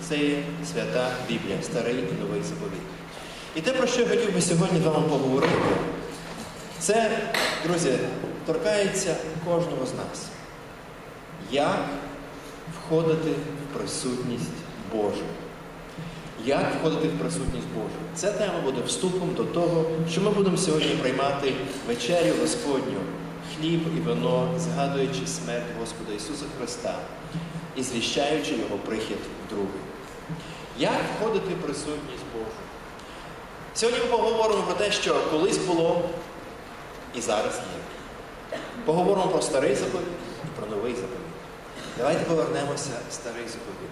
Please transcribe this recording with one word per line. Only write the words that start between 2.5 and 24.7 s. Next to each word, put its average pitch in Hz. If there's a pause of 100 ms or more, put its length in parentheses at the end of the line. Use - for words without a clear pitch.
І 160
те, 240
про 262
що -
я 233
хотів 196
би 180
сьогодні 175
з 156
вами 156
поговорити, 135 (1300)
це, 220 (480)
друзі, 165 (480)
торкається 190 (280)
кожного 165
з -
нас. 101 (1200)
Як 151 (1000)
входити 160
в -
присутність 123 (400)
Божу? 101 (1200)
Як 139 (140)
входити 151
в -
присутність 127
Божу? - (160)
Ця -
тема 185
буде 131
вступом 180
до 156
того, 165 (260)
що 185
ми 208
будемо 196
сьогодні 151
приймати 135 (340)
вечерю 160
Господню, - (540)
хліб 160 (160)
і -
вино, 127
згадуючи 131